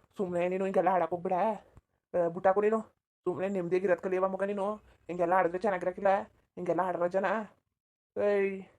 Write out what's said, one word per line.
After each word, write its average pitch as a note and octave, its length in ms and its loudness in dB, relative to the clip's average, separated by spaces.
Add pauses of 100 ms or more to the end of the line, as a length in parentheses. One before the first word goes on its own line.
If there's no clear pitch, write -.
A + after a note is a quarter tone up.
(160)
ಸುಮ್ನೆ F3+ 320 -2
ನೀನು F#3+ 160 -2
ಹಿಂಗೆಲ್ಲ F#3 240 2
ಆಡಕ್ F3+ 220 2
ಹೋಗ್ಬೇಡ. F3+ 220 -4 (840)
ಆ, E3+ 120 2
ಬುಟ್ಟಾಕು F#3+ 320 2
ನೀನು. A3 200 2 (440)
ಸುಮ್ನೆ F3+ 240 -2
ನೆಮ್ಮದಿಯಾಗಿ F#3 380 0
ಇರೋದ್ F3 140 2
ಕಲಿಯವ F#3 280 0
ಮಗ F#3+ 140 -6
ನೀನು. G3+ 320 -2 (340)
ಹಿಂಗೆಲ್ಲ F3 240 0
ಆಡಿದ್ರೆ F3+ 260 4
ಚೆನ್ನಾಗಿರಕ್ಕಿಲ್ಲ. F#3+ 720 0
ಹಿಂಗೆಲ್ಲ E3+ 520 -4
ಆಡಿರೋ F3 280 0
ಜನ. F#3+ 160 0 (1000)
ಏಯ್, G3 400 0 (160)